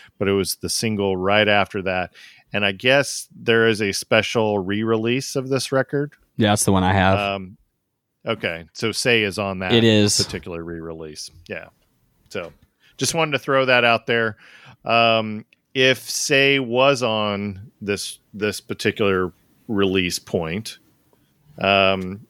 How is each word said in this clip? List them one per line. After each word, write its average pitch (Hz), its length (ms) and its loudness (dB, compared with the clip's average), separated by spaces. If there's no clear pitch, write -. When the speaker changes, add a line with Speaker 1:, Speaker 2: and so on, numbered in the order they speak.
Speaker 1:
but 98 80 0
it 101 60 2
was 95 240 0
the 87 120 -8
single 101 480 -2
right 101 300 4
after 104 360 2
that. 92 300 -4
And 104 120 -2
I 101 80 2
guess 131 640 0
there 113 320 2
is 110 140 0
a 98 120 -2
special 107 680 0
re-release 110 760 -2
of 131 140 -6
this 135 220 -2
record. 143 420 -2
Speaker 2:
Yeah, 107 120 2
that's 104 160 2
the 104 60 2
one 95 120 4
I 92 100 2
have. 95 260 4
Speaker 1:
Um, 98 380 -6
okay, 90 480 -6
so 113 180 -4
Say 117 320 2
is 98 160 -2
on 98 200 -4
that 95 140 -2
Speaker 2:
It 113 100 6
is. 104 400 4
Speaker 1:
particular 85 400 -10
re-release. 80 680 -12
Yeah. 90 200 -12
So 85 240 -10
just 135 180 -4
wanted 160 160 0
to 135 80 -2
throw 135 260 0
that 123 200 4
out 117 200 2
there. 113 320 -2
Um, 113 600 0
if 131 240 2
Say 139 500 2
was 127 440 2
on 104 680 -4
this, 101 380 -4
this 101 280 -4
particular 98 680 0
release 95 500 0
point, 90 580 -6
um, 98 720 2